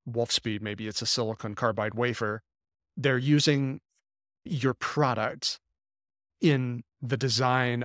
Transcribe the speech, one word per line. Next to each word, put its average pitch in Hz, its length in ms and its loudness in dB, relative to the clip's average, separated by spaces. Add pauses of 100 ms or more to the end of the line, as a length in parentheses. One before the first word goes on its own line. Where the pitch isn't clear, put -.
Wolfspeed, 117 520 -2
maybe 107 260 -6
it's 107 140 -6
a 117 40 -4
silicon 110 480 -2
carbide 107 400 0
wafer. 113 480 -2 (560)
They're 131 200 4
using 139 640 2 (640)
your 131 300 -2
product 127 880 -2 (800)
in 127 440 2 (180)
the 127 160 -2
design 123 680 2